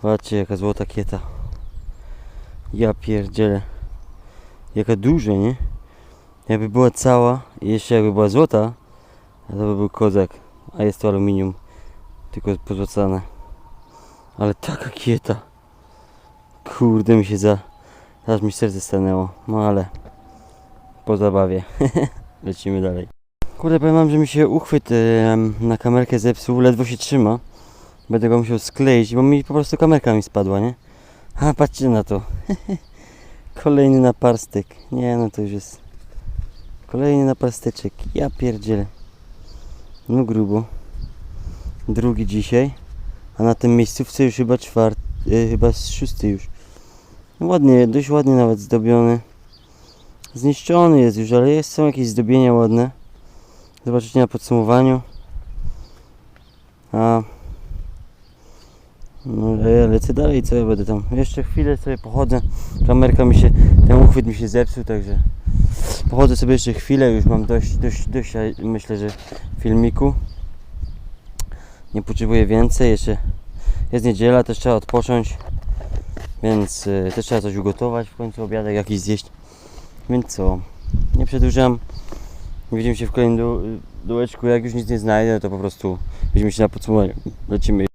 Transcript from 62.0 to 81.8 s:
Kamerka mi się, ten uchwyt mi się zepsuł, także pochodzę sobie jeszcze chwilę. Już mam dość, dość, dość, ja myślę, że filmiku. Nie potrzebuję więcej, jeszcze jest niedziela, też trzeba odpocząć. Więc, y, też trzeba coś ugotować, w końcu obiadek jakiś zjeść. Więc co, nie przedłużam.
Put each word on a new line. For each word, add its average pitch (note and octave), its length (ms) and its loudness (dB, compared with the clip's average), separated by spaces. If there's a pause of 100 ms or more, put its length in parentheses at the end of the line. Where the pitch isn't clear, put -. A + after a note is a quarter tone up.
Kamerka B2+ 380 6
mi B2 100 6
się, - 160 8 (360)
ten B2 160 10
uchwyt C3 220 8
mi A2 100 -4
się A#2 120 -4
zepsuł, A#2+ 360 0
także G2+ 360 -2 (920)
pochodzę B2+ 260 6
sobie B2 180 4
jeszcze A#2+ 200 0
chwilę. C3+ 380 2
Już A2 140 2
mam A2 200 4
dość, A2+ 320 0
dość, A#2 320 -2
dość, - 240 -6
ja A2+ 80 -4 (180)
myślę, G#2+ 380 -4
że G#2 100 -4 (520)
filmiku. A#2 540 2 (1800)
Nie G#2 80 -4
potrzebuję A2+ 440 2
więcej, A#2 460 4
jeszcze G#2+ 260 0 (720)
jest A#2 140 0
niedziela, A#2+ 380 4
też A#2 160 -4
trzeba B2 160 2
odpocząć. A#2+ 640 -2 (1040)
Więc, G#2+ 440 -2
y, F#2+ 280 -2
też A2 100 -4
trzeba A#2 160 -2
coś G2 140 -6
ugotować, A2 540 -4
w - 60 -20
końcu A2+ 280 -10
obiadek G#2 320 -4
jakiś G#2 240 -4
zjeść. G2+ 260 -4 (840)
Więc B2 160 -2
co, F#2 340 -2 (560)
nie - 100 2
przedłużam. C3 540 2 (920)